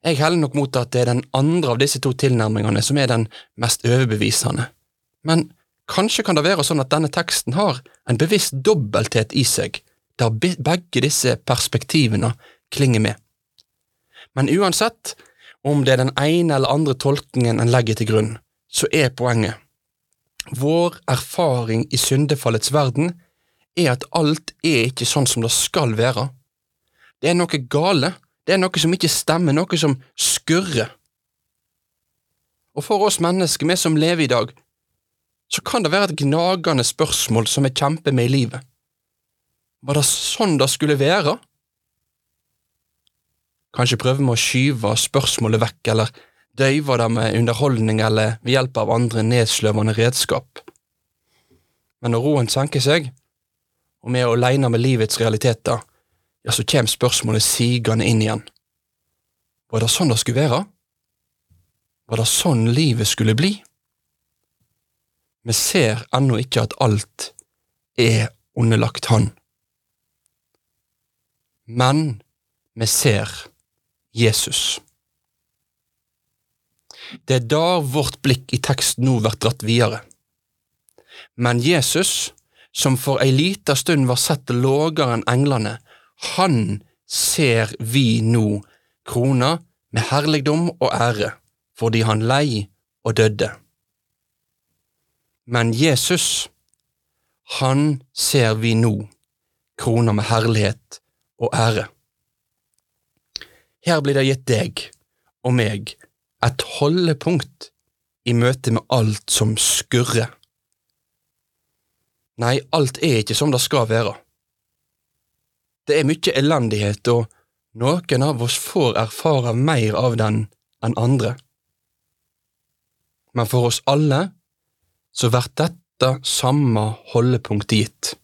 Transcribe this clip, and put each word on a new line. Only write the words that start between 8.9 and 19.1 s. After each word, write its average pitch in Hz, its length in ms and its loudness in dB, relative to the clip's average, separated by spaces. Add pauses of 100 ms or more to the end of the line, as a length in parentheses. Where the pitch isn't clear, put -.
i 131 80 2
seg, - 380 -4 (340)
der 117 160 0
be-, 165 240 -2
begge 165 480 -2
disse 127 400 0
perspektivene 117 880 0 (400)
klinger 123 320 2
med. 107 160 -2 (1160)
Men 135 160 2
uansett, 202 640 -2 (500)
om 143 160 2
det 127 140 6
er 127 80 2
den 131 100 -2
ene 156 400 2
eller 135 160 0
andre 143 240 0
tolkningen 131 640 0
en 117 140 2
legger 113 260 0
til 110 140 -2
grunn, 110 220 0 (360)
så - 220 -2
er 143 180 2